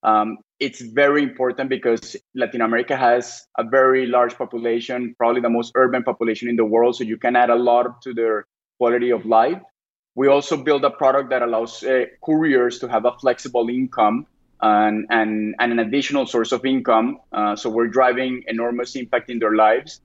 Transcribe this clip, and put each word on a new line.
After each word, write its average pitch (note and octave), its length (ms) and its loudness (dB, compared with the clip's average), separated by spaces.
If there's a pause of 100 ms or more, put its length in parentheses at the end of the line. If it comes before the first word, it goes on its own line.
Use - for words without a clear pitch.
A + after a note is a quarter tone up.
Um, G#2+ 340 0 (220)
it's C3+ 220 -6
very C#3+ 420 2
important B2+ 460 -4
because A#2+ 460 -2 (200)
Latin A#2+ 260 -2
America A#2 340 0
has B2 520 0 (100)
a A#2 60 -2
very C3 420 4
large B2 300 0
population, A#2+ 840 -6
probably A#2+ 240 0
the A#2+ 80 0
most A#2 260 0
urban B2+ 280 2
population A#2 460 -4
in A#2+ 60 -2
the A2+ 100 2
world, A#2 300 2
so B2+ 80 -6
you A2 140 -6
can B2 180 -2
add B2 140 4
a A#2 60 4
lot A#2+ 480 0
to B2+ 100 -10
their A2+ 320 -2 (320)
quality B2 320 0
of G#2+ 160 0
life. A#2 340 2 (540)
We C3+ 140 2
also C#3+ 300 2
build C#3 260 0
a C#3 80 2
product C3+ 400 0
that B2 100 0
allows, A#2 420 -4
uh, B2+ 220 2 (180)
couriers C#3+ 560 2
to C3 100 -10
have A2+ 160 -2
a B2 80 2
flexible B2 560 -2
income A#2+ 580 0 (340)
and, G#2+ 480 2
and, G#2+ 500 -2
and A#2+ 120 0
an A#2 80 0
additional C3+ 480 -2
source A2+ 240 -2
of B2 120 -4
income. B2+ 560 0 (120)
Uh, G#2 240 -2
so - 140 -8
we're A#2 180 0
driving B2+ 600 0
enormous A#2+ 480 -6
impact B2 340 -6
in A#2+ 100 -6
their A2 160 0
lives. A2 500 2